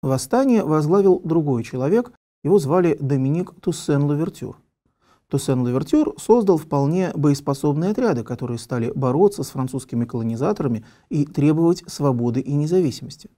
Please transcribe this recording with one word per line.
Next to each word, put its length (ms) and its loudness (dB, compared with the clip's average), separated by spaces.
Восстание 640 0
возглавил 580 2
другой 400 0
человек, 500 -2
его 160 4
звали 400 2
Доминик 640 -2
Туссен 440 0
Лувертюр. 520 -4
Туссен 300 0
Лувертюр 580 0
создал 380 4
вполне 580 0
боеспособные 760 0
отряды, 320 0
которые 360 -8
стали 360 -4
бороться 480 2
с 80 -8
французскими 560 -6
колонизаторами 800 -4
и 160 0
требовать 600 2
свободы 540 -2
и 140 -6
независимости. 840 -2